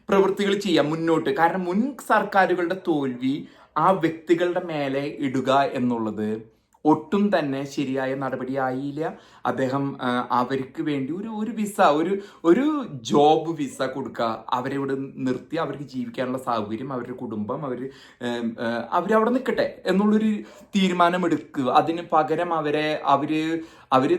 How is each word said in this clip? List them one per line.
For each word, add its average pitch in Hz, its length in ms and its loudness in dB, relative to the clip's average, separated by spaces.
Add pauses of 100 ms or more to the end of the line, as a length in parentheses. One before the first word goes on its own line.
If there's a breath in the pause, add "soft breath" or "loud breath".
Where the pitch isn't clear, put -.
പ്രവൃത്തികൾ 196 480 4
ചെയ്യാം 151 320 2
മുന്നോട്ട്. 165 440 0
കാരണം 170 320 2
മുൻ 180 140 0 (260)
സർക്കാരുകളുടെ 185 800 2
തോൽവി 135 500 0 (400 loud breath)
ആ 156 120 4 (120)
വ്യക്തികളുടെ 175 640 2
മേലെ 143 400 -2 (140)
ഇടുക 131 300 -2 (240)
എന്നുള്ളത് 113 540 -2 (580)
ഒട്ടും 156 420 2
തന്നെ 151 380 0
ശരിയായ 131 500 -2
നടപടിയായില്ല. 131 880 -4 (420 loud breath)
അദ്ദേഹം, 131 380 -2 (180)
ആ, 127 80 -2 (220)
അവർക്ക് 127 520 -2
വേണ്ടി 139 300 -2
ഒരു, 208 160 -8
ഒരു 220 220 -6
വിസ, 208 260 -4 (140)
ഒരു, 165 220 0 (320 loud breath)
ഒരു 196 200 6 (360)
ജോബ് 156 560 4
വിസ 139 300 -6
കൊടുക്കുക, 131 400 -4 (220)
അവരെ 127 260 -2
ഇവിടെ 139 200 -2 (220)
നിർത്തി 127 400 -4
അവർക്ക് 143 260 -4
ജീവിക്കാനുള്ള 127 540 -6
സൗകര്യം, 110 560 -4
അവരുടെ 123 220 -6
കുടുംബം, 110 500 -6
അവര്, 127 220 -6 (340 loud breath)
ഏം, 120 360 -4
ഏ, 120 100 -4 (240)
അവരവിടെ 220 400 2
നിൽക്കട്ടെ 247 360 0 (180)
എന്നുള്ളൊരു 214 440 4 (420 loud breath)
തീരുമാനമെടുക്കുക. 175 1000 2
അതിന് 156 400 2
പകരം 160 420 2
അവരെ, 151 340 0 (180)
അവര്, 147 360 2 (500 loud breath)
അവര് 139 280 4